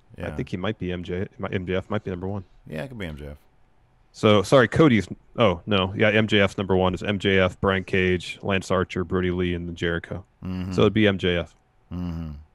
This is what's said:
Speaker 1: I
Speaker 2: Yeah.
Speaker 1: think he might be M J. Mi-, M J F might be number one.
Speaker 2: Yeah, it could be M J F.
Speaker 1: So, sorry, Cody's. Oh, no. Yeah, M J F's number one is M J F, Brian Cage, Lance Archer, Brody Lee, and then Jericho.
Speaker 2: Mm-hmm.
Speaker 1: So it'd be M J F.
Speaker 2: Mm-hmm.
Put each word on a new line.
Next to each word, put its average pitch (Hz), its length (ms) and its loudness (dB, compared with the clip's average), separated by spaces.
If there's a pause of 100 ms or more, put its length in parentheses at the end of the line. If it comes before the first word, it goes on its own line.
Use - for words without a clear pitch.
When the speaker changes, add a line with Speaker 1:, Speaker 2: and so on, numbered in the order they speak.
(180)
Speaker 1:
I - 40 -10
Speaker 2:
Yeah. 90 140 -8
Speaker 1:
think 135 120 -8
he - 80 -8
might 95 220 -4
be 90 120 -6
M 90 140 -6
J. 90 240 -6 (100)
Mi-, 98 140 -6
M 95 140 -4
J 90 100 -2
F 92 140 -6
might 104 120 -4
be - 80 -8
number 90 160 -8
one. 98 180 -8 (220)
Speaker 2:
Yeah, 151 180 -10
it 135 40 -14
could 123 100 -16
be 98 80 -10
M 78 100 -10
J 73 120 -14
F. 73 80 -16 (800)
Speaker 1:
So, 104 280 4
sorry, 120 260 6
Cody's. 127 400 4 (300)
Oh, 95 280 2
no. 98 300 0
Yeah, 107 140 4
M 107 160 4
J 101 140 4
F's 98 180 2
number 98 180 0
one 92 180 2
is 82 80 -8
M 101 160 -2
J 95 200 2
F, 92 220 2
Brian 95 240 0
Cage, 92 580 -2
Lance 95 280 -2
Archer, 92 340 -2
Brody 90 260 -2
Lee, 90 240 -2
and 85 140 -8
then 85 80 -10
Jericho. 85 480 -6 (200)
Speaker 2:
Mm-hmm. 92 280 -8
Speaker 1:
So 98 100 0
it'd 107 100 4
be 107 140 2
M 98 120 2
J 87 200 0
F. 82 160 -8 (380)
Speaker 2:
Mm-hmm. 82 400 -8 (220)